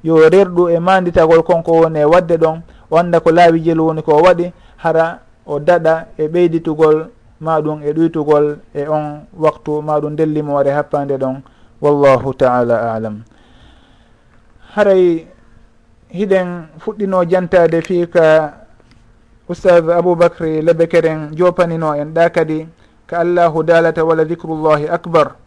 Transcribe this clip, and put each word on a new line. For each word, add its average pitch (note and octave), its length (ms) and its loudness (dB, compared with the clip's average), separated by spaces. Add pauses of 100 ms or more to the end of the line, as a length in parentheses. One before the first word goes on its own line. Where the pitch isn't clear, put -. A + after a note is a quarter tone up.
yo D#3+ 140 0
rerɗu F3 540 4
e E3 80 2
manditagol E3+ 640 2
kon E3+ 200 0
ko E3 100 -2
woni D#3+ 280 2
e D3 40 4
wadde E3+ 320 2
ɗon, D#3+ 240 -2 (300)
o D#3+ 60 0
anda E3+ 240 2
ko E3 100 2
laawi E3 300 4
jelu D#3+ 260 0
woni D#3+ 160 -4
ko D3+ 140 2
o D#3 60 4
waɗi, F3 300 0 (240)
hara E3 420 -2 (280)
o D3 140 -6
daɗa D#3+ 460 0 (120)
e D#3 100 -4
ɓeyditugol D#3+ 800 0 (340)
ma D#3 200 -2
ɗum D3+ 220 -6
e D3 100 -4
ɗoytugol D3+ 680 0 (160)
e C#3+ 140 -6
on D3+ 380 -6 (120)
waktu D3+ 440 -4
ma D3+ 180 -2
ɗum D3 120 -8
nder D#3 140 -2
limore C#3+ 440 -4
happande C#3+ 480 -4
ɗon. C3+ 240 -6 (380)
Wallahu C#3 540 2
ta'ala A#2+ 600 0
a'lam. A2 280 -10 (1500)
Haray F3+ 520 2 (840)
hiɗen F3+ 560 -4 (120)
fuɗɗino G3 520 -4
jantade E3+ 520 0
fi F3 260 -2
ka D#3 460 2 (920)
Ustaz F3 400 2
Aboubacry E3+ 720 0
Lebe E3 280 2
Keren D#3 440 -2
jopanino E3 640 -2
en D3 180 -6
ɗa E3 180 2
kadi D#3+ 380 -4 (380)
ka E3+ 140 -6
Allahu E3+ 420 0
dalata E3 420 2
wala D#3+ 200 0
dhikrullahi D#3 640 -2
akbar. E3+ 480 -2 (100)